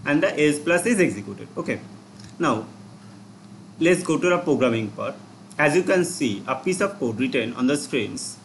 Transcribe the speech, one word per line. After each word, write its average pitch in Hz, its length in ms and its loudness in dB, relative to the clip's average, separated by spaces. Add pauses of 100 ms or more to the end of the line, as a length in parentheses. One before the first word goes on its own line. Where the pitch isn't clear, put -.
and 147 180 2
the 196 80 2 (100)
else 147 180 4
plus 175 260 2
is 226 140 4
executed. 104 480 0 (100)
Okay. - 220 -4 (600)
Now, 117 260 0 (1120)
let's 175 220 4
go 165 160 0
to 180 120 2
the 175 80 4
programming 120 540 2
part. 117 240 -8 (420)
As 147 180 4
you 180 80 4
can 185 220 4
see, 107 420 -2
a 131 80 -2
piece 185 240 -4
of 196 200 -2
code 113 200 -2
written 123 340 -2
on 127 140 0
the 143 80 2
screens. 117 680 -6